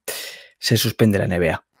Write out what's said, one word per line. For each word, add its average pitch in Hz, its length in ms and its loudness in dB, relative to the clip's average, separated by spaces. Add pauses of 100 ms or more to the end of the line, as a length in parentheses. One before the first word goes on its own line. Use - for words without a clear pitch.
(600)
se - 180 0
suspende 110 400 2
la 101 80 0
N 92 140 -2
B 82 100 2
A. - 160 -4 (140)